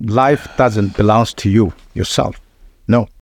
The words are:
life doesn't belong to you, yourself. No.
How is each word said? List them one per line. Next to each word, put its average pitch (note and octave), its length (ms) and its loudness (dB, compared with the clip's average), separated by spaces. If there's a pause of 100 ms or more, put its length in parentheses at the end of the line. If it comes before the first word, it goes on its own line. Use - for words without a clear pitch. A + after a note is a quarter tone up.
life B2+ 560 0
doesn't G#2+ 400 0
belong A2 300 2 (100)
to - 120 -2
you, G2+ 240 2 (220)
yourself. - 460 -4 (480)
No. A2+ 180 2 (300)